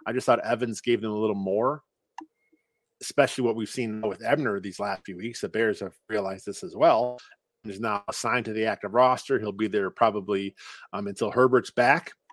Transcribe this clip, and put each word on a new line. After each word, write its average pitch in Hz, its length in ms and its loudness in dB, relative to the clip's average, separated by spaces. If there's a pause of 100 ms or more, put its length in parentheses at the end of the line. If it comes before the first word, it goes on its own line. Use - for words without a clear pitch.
I 113 60 -2
just 123 120 -2
thought 117 180 6
Evans 117 380 -2
gave 120 180 2
them 110 120 -4
a 107 60 -4
little 107 180 0
more, 107 480 0 (1160)
especially 131 420 2
what 113 120 2
we've 110 140 -4
seen 110 320 -6
with 101 220 -4
Ebner 113 360 0
these 92 200 -8
last 101 260 -6
few 90 120 -10
weeks. 117 240 -10
The 98 80 -4
Bears 107 320 0
have 92 120 -8 (160)
realized 95 380 -6
this - 160 -8
as - 120 -12
well. 123 440 4 (440)
He's 101 160 -10
now 107 280 -2
assigned 113 380 -2
to 110 80 -6
the 110 120 -2
active 101 300 -2
roster. 127 440 4
He'll 107 120 -4
be 104 160 -2
there 98 240 0
probably, 101 640 0 (360)
um, 101 160 -6
until 101 220 -2
Herbert's 127 420 4
back, 120 400 2 (220)